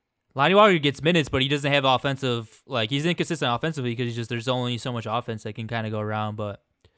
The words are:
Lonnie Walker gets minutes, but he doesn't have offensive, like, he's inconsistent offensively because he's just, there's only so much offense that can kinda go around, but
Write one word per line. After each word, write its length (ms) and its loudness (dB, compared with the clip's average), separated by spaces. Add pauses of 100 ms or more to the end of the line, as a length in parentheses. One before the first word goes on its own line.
(340)
Lonnie 220 4
Walker 220 8
gets 220 0
minutes, 280 2
but 140 0
he 60 0
doesn't 240 0
have 120 4
offensive, 840 0
like, 240 -2
he's 160 -2
inconsistent 480 -2
offensively 380 -4
because 140 -2
he's 100 -4
just, 120 -6
there's 200 -4
only 300 -2
so 140 -6
much 160 -6
offense 360 -4
that 80 -8
can 160 -10
kinda 220 -4
go 100 -4
around, 340 -4
but 300 -10 (340)